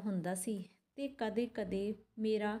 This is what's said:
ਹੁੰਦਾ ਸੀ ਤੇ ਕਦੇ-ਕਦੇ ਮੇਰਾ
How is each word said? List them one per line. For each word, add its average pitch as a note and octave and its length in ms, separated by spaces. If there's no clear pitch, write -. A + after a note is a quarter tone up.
ਹੁੰਦਾ F#3 300
ਸੀ F#3 340
ਤੇ C#4 120
ਕਦੇ-ਕਦੇ G#3+ 880
ਮੇਰਾ G#3+ 420